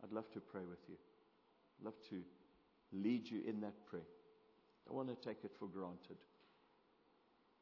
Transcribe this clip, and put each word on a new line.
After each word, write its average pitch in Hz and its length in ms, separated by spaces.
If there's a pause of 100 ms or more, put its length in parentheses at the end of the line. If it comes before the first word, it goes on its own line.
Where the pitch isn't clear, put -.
I'd 104 100
love 110 200
to 101 80
pray 95 280
with 87 100 (100)
you. 90 80 (840)
I'd 101 60
love 113 80 (160)
to 92 120 (720)
lead 107 340
you 107 200
in 107 160
that 104 120 (160)
prayer. 85 160 (800)
Don't 127 100
want 131 120
to 120 200
take 107 140
it 101 160
for 107 80
granted. 90 500 (1500)